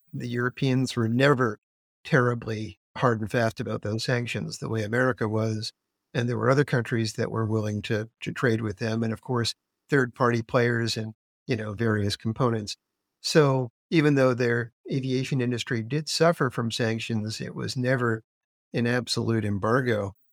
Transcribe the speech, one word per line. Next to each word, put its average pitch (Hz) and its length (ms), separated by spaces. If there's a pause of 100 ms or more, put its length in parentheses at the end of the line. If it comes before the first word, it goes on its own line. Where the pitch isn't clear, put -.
(140)
The 135 140
Europeans 127 680
were 117 120
never 123 520 (440)
terribly 117 760 (180)
hard 117 240
and 107 100
fast 117 280
about 107 220
those 107 220
sanctions 120 540
the - 120
way 110 140
America 120 440
was. 110 440 (420)
And 120 160
there 117 80
were 113 120
other 135 160
countries 113 480
that 117 180
were 113 140
willing 107 380
to, 110 260 (120)
to 120 100
trade 113 300
with 107 160
them. 113 260
And 113 100
of - 80
course, 120 340 (340)
third-party 120 540
players 117 520
and, 110 180 (340)
you 131 80
know, 107 180
various 104 420
components. 113 640 (440)
So 135 500 (180)
even 151 260
though 131 180
their 117 400 (180)
aviation 131 500
industry 120 400
did 139 280
suffer 160 400
from 113 220
sanctions, 113 720
it 117 140
was 120 220
never 123 440 (520)
an 120 140
absolute 113 580
embargo. 104 680 (200)